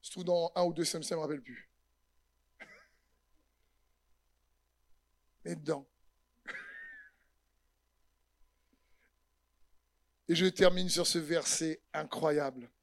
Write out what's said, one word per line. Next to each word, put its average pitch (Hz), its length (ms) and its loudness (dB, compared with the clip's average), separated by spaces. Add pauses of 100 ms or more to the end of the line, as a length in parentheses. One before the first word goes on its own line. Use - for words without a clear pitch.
Se - 80 -14
trouve 180 140 -10
dans 170 300 2
un 180 100 4
ou 170 100 0
deux 170 100 -2
Thessaloniciens, 160 320 -4
je 160 40 -4
ne 156 40 -4
me - 20 -4
rappelle 143 160 -6
plus. - 280 -20 (880)
<laughs> - 60 -20 (2750)
Mais 170 120 -6
dedans. 151 300 -4 (4000)
Et 165 60 4
je 175 120 4
termine 185 440 6
sur 165 160 2
ce - 120 0
verset 160 600 -2 (140)
incroyable. 147 760 -2 (120)